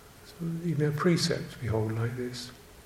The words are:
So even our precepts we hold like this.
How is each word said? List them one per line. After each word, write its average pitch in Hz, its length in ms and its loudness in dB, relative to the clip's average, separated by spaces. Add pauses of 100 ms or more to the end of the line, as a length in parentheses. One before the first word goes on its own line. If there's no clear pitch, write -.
(260)
So - 80 -20 (300)
even 151 220 2
our 147 60 2
precepts - 680 2
we 110 80 -4
hold 110 240 2
like 117 240 0
this. 123 340 -6 (360)